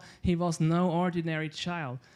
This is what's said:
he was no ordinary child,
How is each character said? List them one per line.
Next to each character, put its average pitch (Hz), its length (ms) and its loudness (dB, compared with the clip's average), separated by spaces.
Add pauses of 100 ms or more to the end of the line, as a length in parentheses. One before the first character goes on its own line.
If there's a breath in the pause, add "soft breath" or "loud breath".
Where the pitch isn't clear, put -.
(220 loud breath)
he 180 140 2
was 165 280 0
no 175 260 4
ordinary 165 600 0
child, 151 480 -6 (180 soft breath)